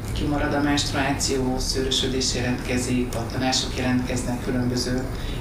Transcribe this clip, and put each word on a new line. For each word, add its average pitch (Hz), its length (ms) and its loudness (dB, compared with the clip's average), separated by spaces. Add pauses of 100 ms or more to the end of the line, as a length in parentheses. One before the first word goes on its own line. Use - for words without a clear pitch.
(120)
kimarad 147 420 0
a 143 60 2
menstruáció, 139 1000 0
szőrösödés - 760 0
jelentkezik, 123 760 0
pattanások 123 680 -2
jelentkeznek, 123 680 0
különböző 123 600 0 (360)